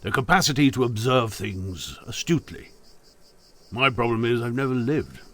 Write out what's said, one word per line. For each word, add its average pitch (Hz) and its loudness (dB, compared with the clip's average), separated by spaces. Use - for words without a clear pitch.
The - -6
capacity 143 2
to 127 0
observe 120 2
things 95 -8
astutely. - -4
My 131 2
problem 117 2
is 117 2
I've 120 -2
never 131 0
lived. 127 -2